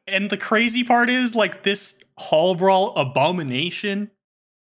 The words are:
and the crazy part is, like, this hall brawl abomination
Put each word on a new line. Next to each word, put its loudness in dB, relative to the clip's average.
and -2
the -4
crazy 0
part 2
is, 0
like, -2
this -4
hall 2
brawl 2
abomination -2